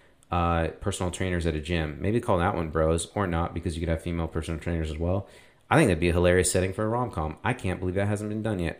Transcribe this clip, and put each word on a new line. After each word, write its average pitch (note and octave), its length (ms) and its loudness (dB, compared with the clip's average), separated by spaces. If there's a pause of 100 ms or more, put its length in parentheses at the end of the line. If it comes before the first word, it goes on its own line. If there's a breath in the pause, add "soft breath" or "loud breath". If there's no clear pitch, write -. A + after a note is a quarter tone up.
(320 soft breath)
uh, E2+ 360 2 (120)
personal F#2 320 -4
trainers F2+ 360 -2
at D#2 80 0
a D2+ 40 -4
gym. D#2 400 -2
Maybe G#2+ 200 0
call G#2+ 180 2
that F2 180 2
one D#2+ 140 -2
Bros, D#2+ 460 2
or G#2 100 0
not, E2+ 300 -2
because E2+ 200 -4
you D#2+ 40 -6
could E2+ 100 -2
have D#2+ 140 -2
female E2+ 240 -2
personal D#2+ 320 -6
trainers D#2+ 320 -2
as D2+ 80 -8
well. F2+ 280 -2 (400 soft breath)
I B2+ 100 4
think D3+ 100 6
that'd F2 120 4
be F2 100 2
a E2 40 4
hilarious F2 380 6
setting F#2 220 2
for G#2+ 100 -2
a G#2+ 40 0
rom-com. G#2+ 560 -2
I A2 100 2
can't F2+ 260 -4
believe F#2 160 -2
that G2+ 120 0
hasn't G#2 220 -2
been G#2+ 140 -4
done G#2+ 160 -2
yet. E2 200 -2